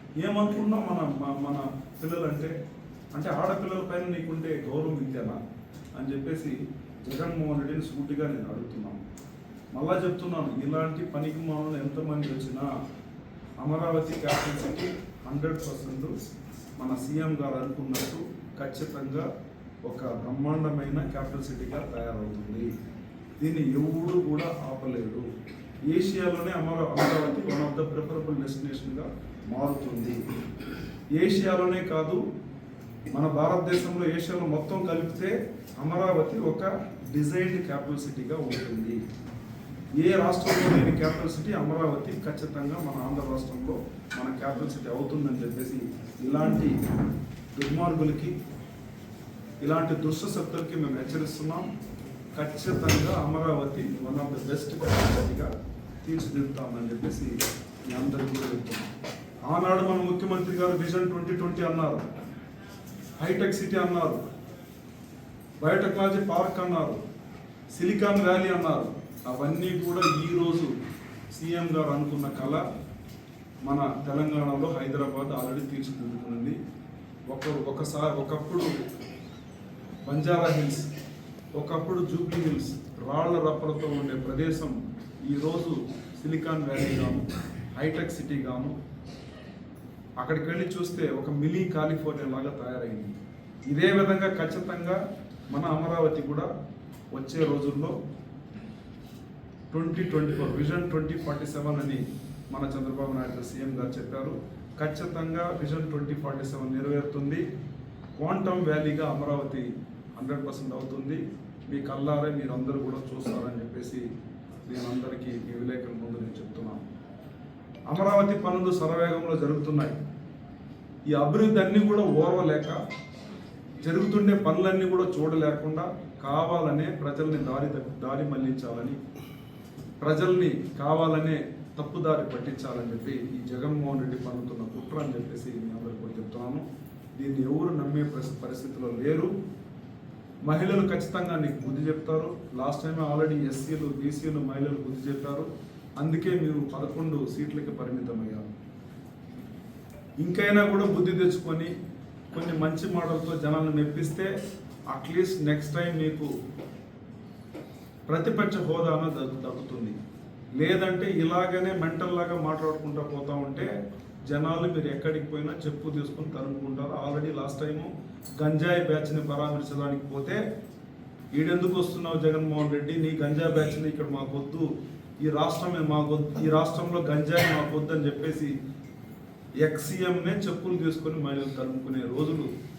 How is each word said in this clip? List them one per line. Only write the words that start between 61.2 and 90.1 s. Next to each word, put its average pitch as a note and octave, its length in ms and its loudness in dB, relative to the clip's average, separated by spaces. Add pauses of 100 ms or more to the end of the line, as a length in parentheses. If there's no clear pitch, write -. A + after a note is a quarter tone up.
ట్వంటీ F3 260 0
అన్నారు, D#3+ 380 2 (1200)
హైటెక్ F#3 340 2
సిటీ F#3 220 0
అన్నారు, F3 460 2 (1400)
బయోటెక్నాలజీ G3 640 4
పార్క్ - 340 2
అన్నారు, E3 420 0 (760)
సిలికాన్ G3+ 420 6
వ్యాలీ F#3 280 6
అన్నారు. E3 460 2 (320)
అవన్నీ E3 520 0
కూడా F3 220 0
ఈరోజు E3 640 4 (640)
సీఎం E3+ 400 -2
గారు D#3 180 4
అనుకున్న C#3+ 380 0
కళ C#3 440 0 (920)
మన C#3+ 420 2
తెలంగాణలో C#3+ 760 2
హైదరాబాద్ C3+ 480 0
already C3+ 420 -2
తీర్చిదిద్దుకున్నది. A#2+ 920 -4 (720)
ఒక, C#3 380 -2
ఒకసారి, D3 520 0
ఒకప్పుడు D#3 420 0 (1500)
బంజారా E3 440 4
హిల్స్, D3 400 2 (640)
ఒకప్పుడు E3 500 0
జూబ్లీ E3 380 0
హిల్స్ D3+ 300 2 (260)
రాళ్ల E3 400 2
రప్పలతో D#3 480 2
ఉండే C#3 340 0
ప్రదేశం C#3 760 0 (360)
ఈరోజు D#3+ 460 2 (460)
సిలికాన్ D#3 400 0
వ్యాలీ C#3 340 2
గాను, A#2+ 300 2 (520)
హైటెక్ D#3 340 0
సిటీ D3 220 -4
గాను, B2+ 480 -2 (1400)